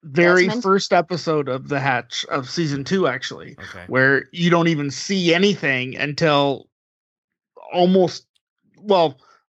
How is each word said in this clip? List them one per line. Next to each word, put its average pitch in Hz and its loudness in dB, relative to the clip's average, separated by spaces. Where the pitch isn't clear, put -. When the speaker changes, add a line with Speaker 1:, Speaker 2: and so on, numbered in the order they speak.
Speaker 1:
very 175 4
Speaker 2:
Desmond? 226 -2
Speaker 1:
first 196 2
episode 160 0
of 135 -6
The 143 -2
Hatch 123 -4
of 127 -6
season 143 -4
two, 180 0
actually, 127 -8
Speaker 3:
Okay. - -18
Speaker 1:
where 131 2
you 175 0
don't 170 4
even 143 -2
see 175 0
anything 143 0
until 143 0
almost, 180 2
well, 175 2